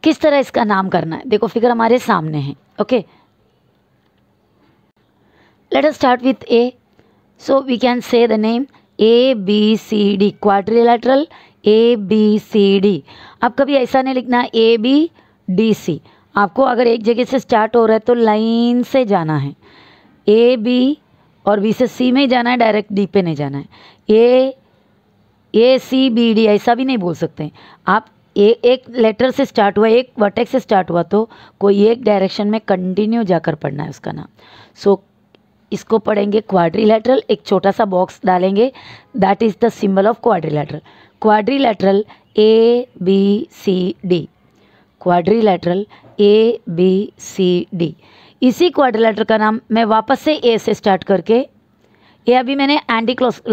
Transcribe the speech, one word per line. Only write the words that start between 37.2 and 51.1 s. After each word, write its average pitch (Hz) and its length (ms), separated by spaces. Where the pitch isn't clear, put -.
एक - 160
छोटा 196 260
सा 220 140
बॉक्स 185 400
डालेंगे, 196 460
that 196 260
is 214 120
the 226 180
symbol 196 380
of 233 100
quadrilateral, 156 580
quadrilateral 214 840
एबीसीडी, 202 1900
quadrilateral 180 840
एबीसीडी। 190 1800
इसी 262 280
क्वाड्रिलेटरल 226 540
का 220 140
नाम 214 220
मैं 226 140
वापस 220 340
से 311 160
ए 233 220
से 208 160
स्टार्ट 190 300
करके, 214 460